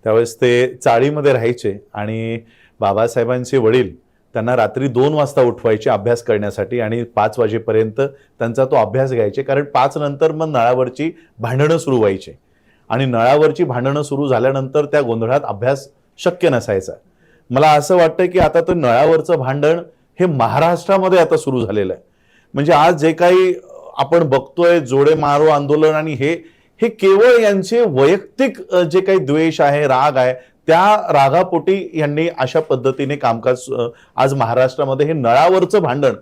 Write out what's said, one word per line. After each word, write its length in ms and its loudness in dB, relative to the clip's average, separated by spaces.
त्यावेळेस 320 0
ते 400 0
चाळीमध्ये 580 2
राहायचे 600 -4
आणि 460 -8
बाबासाहेबांचे 760 -2
वडील 480 0
त्यांना 500 -6
रात्री 320 -2
दोन 260 0
वाजता 280 0
उठवायचे 480 0
अभ्यास 340 -2
करण्यासाठी 560 -4
आणि 240 -4
पाच 360 -4
वाजेपर्यंत 640 -2
त्यांचा 260 -2
तो 100 -2
अभ्यास 360 0
घ्यायचे, 320 -2
कारण 200 -2
पाच 340 -2
नंतर 340 -2
मग 160 -6
नळावरची 680 -2
भांडणं 380 0
सुरू 200 -2
व्हायची 340 -2
आणि 160 -2
नळावरची 580 2
भांडणं 380 -2
सुरू 260 -4
झाल्यानंतर 580 0
त्या 160 -2
गोंधळात 420 -2
अभ्यास 460 -6
शक्य 320 -2
नसायचा. 440 -2
मला 220 4
असं 240 2
वाटतं 300 2
की 140 -2
आता 220 2
तो 120 -2
नळावरचं 640 2
भांडण 440 0
हे 60 2
महाराष्ट्रामध्ये 960 0
आता 180 2
सुरू 280 -2
झालेलं 280 -4
आहे. 80 -12
म्हणजे 200 0
आज 220 4
जे 160 0
काही 420 2
आपण 260 2
बघतोय 560 2
जोडे 360 2
मारो 320 2
आंदोलन 440 2
आणि 220 -4
हे, 200 -2
हे 80 0
केवळ 520 4
यांचे 400 0
वैयक्तिक, 920 0
अ, 100 2
जे 200 0
काही 180 0
द्वेष 420 -2
आहे, 260 2
राग 300 0
आहे, 160 2
त्या 460 2
रागापोटी 800 0
यांनी 340 -2
अशा 200 0
पद्धतीने 560 -2
कामकाज, 440 -2
अ, 100 -4
आज 180 0
महाराष्ट्रामध्ये 720 -2
हे 80 -4
नळावरचं 640 2
भांडण 420 0